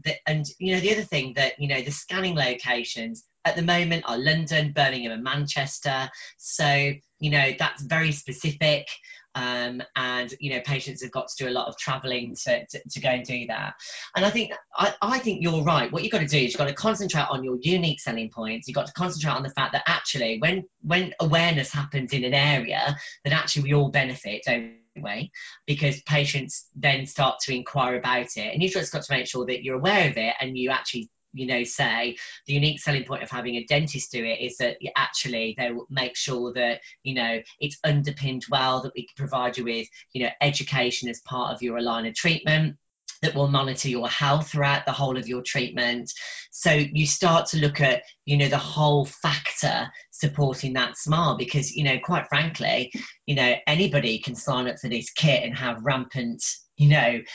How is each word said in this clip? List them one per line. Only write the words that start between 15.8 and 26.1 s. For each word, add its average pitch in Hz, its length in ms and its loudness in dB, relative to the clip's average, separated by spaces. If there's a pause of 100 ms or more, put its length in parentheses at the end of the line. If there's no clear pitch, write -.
What 156 100 -2
you've 214 100 -2
got 196 100 2
to 151 40 2
do 147 120 2
is 123 140 2
you've - 60 -2
got 143 100 2
to 139 60 -4
concentrate 202 560 0
on 131 140 -2
your 127 160 -2
unique 165 400 2
selling 113 300 -4
points. 113 360 -8
You've 127 80 -10
got 143 120 0
to - 60 -16
concentrate 160 400 -2
on 131 120 -2
the 135 60 -6
fact 135 220 -2
that 135 140 -2
actually 123 540 0
when, 175 240 2 (160)
when 175 400 0
awareness 165 520 2
happens 143 400 -4
in 127 120 0
an 127 100 0
area, 139 600 2 (280)
then 143 80 0
actually 151 320 2
we 143 100 2
all 143 160 6
benefit, 127 540 -2
don't 117 300 0 (260)
we? 117 300 -8 (360)
Because 143 360 0
patients 143 720 0